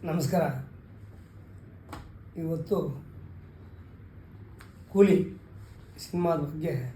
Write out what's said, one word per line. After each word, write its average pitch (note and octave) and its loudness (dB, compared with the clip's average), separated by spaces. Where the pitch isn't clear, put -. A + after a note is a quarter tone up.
ನಮಸ್ಕಾರ. E3 4
ಇವತ್ತು D#3+ 0
ಕೂಲಿ - 8
ಸಿನಿಮಾದ F3 2
ಬಗ್ಗೆ D#3 -2